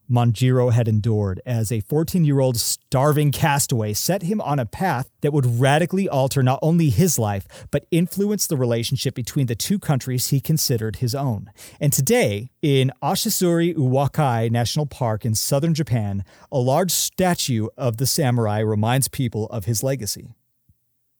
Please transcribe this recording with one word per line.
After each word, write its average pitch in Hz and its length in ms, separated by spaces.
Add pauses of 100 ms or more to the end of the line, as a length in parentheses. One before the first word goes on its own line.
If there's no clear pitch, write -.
(100)
Manjiro 123 640
had 117 160
endured 104 560
as 117 260
a 113 100
fourteen-year-old 147 760
starving 143 760
castaway 135 600
set 170 300
him 196 180
on 143 180
a 123 60
path 135 460 (100)
that 147 140
would 123 260
radically 165 480
alter 135 340
not 127 200
only 165 260
his 143 300
life, 104 280 (240)
but - 200
influence 190 560
the 160 100
relationship 120 580
between 131 320
the 117 80
two 196 240
countries 127 500
he 135 120
considered 113 560
his 120 180
own. 127 360 (280)
And 147 140
today, 131 580 (120)
in 135 280 (120)
Ashizuri 170 720
Uwakai 127 760
National 117 360
Park 113 400
in 107 80
southern 147 400
Japan, 107 500 (260)
a 143 80
large 143 320
statue 139 880
of 117 220
the 131 80
samurai 117 540
reminds 110 480
people 110 400
of 107 180
his 113 160
legacy. 131 520 (840)